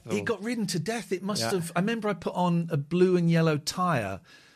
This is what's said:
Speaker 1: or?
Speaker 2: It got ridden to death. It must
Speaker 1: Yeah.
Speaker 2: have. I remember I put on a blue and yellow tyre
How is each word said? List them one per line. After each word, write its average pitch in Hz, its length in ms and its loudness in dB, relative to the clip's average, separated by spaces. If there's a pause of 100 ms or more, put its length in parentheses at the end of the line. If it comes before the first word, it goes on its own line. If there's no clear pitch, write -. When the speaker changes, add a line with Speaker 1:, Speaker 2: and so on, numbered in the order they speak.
Speaker 1:
or? 113 100 -6
Speaker 2:
It 101 100 -4
got 190 180 -2
ridden 233 240 -2
to 180 100 -2
death. 220 320 -6
It 185 140 -4
must 202 180 -2
Speaker 1:
Yeah. 226 120 0
Speaker 2:
have. 170 200 -2
I 175 60 0
remember 214 280 -2
I 208 60 0
put - 220 -6
on 170 340 2
a 165 60 0
blue 180 400 4
and 170 120 2
yellow 165 300 4
tyre 135 600 -2 (360)